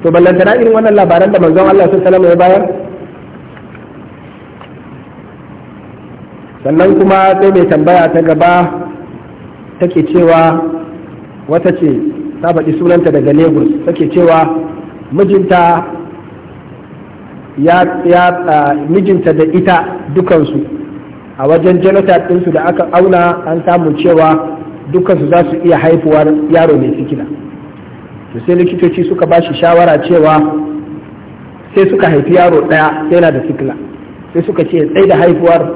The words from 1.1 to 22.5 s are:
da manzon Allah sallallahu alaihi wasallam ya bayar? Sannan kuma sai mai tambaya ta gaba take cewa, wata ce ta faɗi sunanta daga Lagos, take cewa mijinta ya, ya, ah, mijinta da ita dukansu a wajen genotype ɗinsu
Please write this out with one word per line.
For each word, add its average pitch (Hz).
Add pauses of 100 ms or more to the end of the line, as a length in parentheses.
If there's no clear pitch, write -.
da 190
manzon 175
Allah 190
sallallahu 185
alaihi -
wasallam 185
ya 175
bayar? 185 (4000)
Sannan 160
kuma 190 (200)
sai 196
mai 180
tambaya 165
ta 165
gaba 165 (1300)
take 175
cewa, 165 (1040)
wata 175
ce 156 (520)
ta 170
faɗi 156
sunanta 170
daga 143
Lagos, 156 (180)
take 170
cewa 165 (720)
mijinta 175 (1700)
ya, 165 (260)
ya, 175 (240)
ah, 147 (160)
mijinta 180
da 151
ita 180 (380)
dukansu 170 (800)
a 135
wajen 165
genotype 190
ɗinsu 180